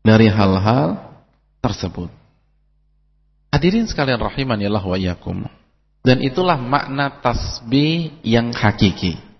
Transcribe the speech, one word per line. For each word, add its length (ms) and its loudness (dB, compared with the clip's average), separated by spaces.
Dari 320 6
hal-hal 640 2
tersebut. 480 -6
Hadirin 320 2
sekalian 340 -2
rahimani 480 -4
Allah 160 -2
wa 140 -4
iyyakum. 480 -6
Dan 240 4
itulah 320 0
makna 640 -4
tasbih 1040 -2
yang 320 0
hakiki. 640 0